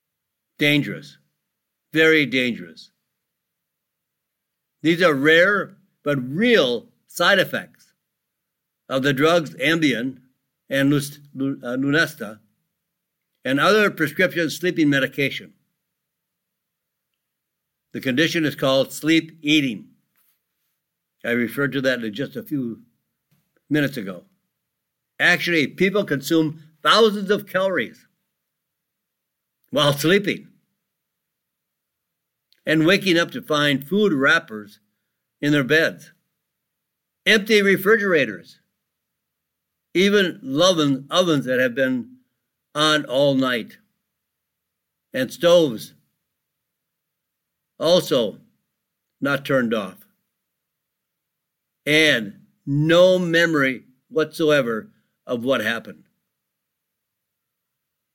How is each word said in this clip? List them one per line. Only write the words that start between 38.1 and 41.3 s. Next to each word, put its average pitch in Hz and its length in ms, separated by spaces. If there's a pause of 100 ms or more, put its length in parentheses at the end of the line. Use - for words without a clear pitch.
even 190 480 (180)
oven, 156 520
ovens 160 340